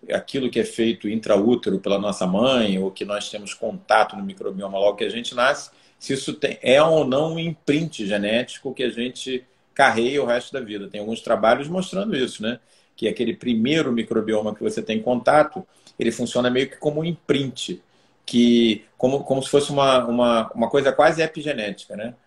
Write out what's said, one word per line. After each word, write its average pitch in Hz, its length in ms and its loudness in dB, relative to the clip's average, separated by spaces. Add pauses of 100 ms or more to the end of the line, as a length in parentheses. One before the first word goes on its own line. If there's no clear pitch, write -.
(120)
Aquilo 127 400 -4
que 120 80 -2
é 107 40 2
feito 113 460 -2
intraútero 107 680 2
pela 98 180 -2
nossa 98 300 -2
mãe, 107 500 2
ou 95 140 -2
que - 120 -8
nós 101 280 -6
temos 104 240 -12
contato 104 600 0
no 101 80 -8
microbioma 98 540 -6
logo 101 200 2
que 117 60 -4
a 104 60 -2
gente 120 240 -8
nasce, 127 380 0 (260)
se - 160 -6
isso - 200 -6
tem, - 280 -4
é 131 220 6
ou 160 200 4
não 143 300 0
um 165 60 -4
imprint 156 640 -4
genético 104 680 -2
que 127 120 -6
a 120 60 0
gente 127 540 -8 (300)
carreia 127 480 2
o 127 40 0
resto 120 280 -2
da 135 60 -6
vida. 104 280 -10
Tem 104 120 -12
alguns 110 220 -8
trabalhos 117 460 2
mostrando 185 480 -4
isso, 127 280 -4
né? 120 160 -6 (360)
Que 110 120 -2
aquele 110 280 -2
primeiro 127 560 0
microbioma 110 600 -2
que - 80 -12
você 110 180 -2
tem 110 220 -4
contato, 131 640 2 (320)
ele 117 140 -2
funciona 123 400 -2
meio 131 180 0
que - 80 -20
como 151 240 -2
um 165 40 -4
imprint, 139 760 -4 (440)
que, 117 600 4 (120)
como, 135 260 0
como 135 180 -2
se - 80 -10
fosse 143 220 4
uma, 135 340 4
uma, 117 480 2
uma 113 160 0
coisa 135 220 4
quase 160 320 4
epigenética, 127 720 -6
né? 113 180 -10 (140)